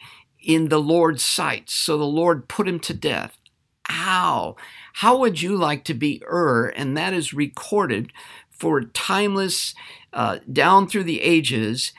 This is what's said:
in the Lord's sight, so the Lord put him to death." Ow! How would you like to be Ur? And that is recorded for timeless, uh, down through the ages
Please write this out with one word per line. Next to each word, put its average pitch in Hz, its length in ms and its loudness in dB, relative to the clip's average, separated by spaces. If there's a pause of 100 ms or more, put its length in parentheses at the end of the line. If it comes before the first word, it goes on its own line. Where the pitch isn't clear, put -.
(400)
in 160 280 2
the 156 120 2
Lord's 160 440 2
sight, 135 440 -4
so - 300 -2
the 147 60 0
Lord 156 440 0
put 196 180 -2
him 175 140 -4
to - 140 -8
death." 110 420 -6 (540)
Ow! 165 640 0 (380)
How 240 240 4
would 208 240 2
you 185 120 0
like 151 300 0
to 160 100 -4
be 143 320 -2
Ur? 131 440 2
And 135 260 -4
that 180 160 -2
is 160 220 -4
recorded 143 800 -2 (380)
for 156 300 0
timeless, 196 920 -2 (380)
uh, 110 260 -2 (120)
down 185 380 6
through 196 160 -4
the 165 160 -2
ages 131 800 0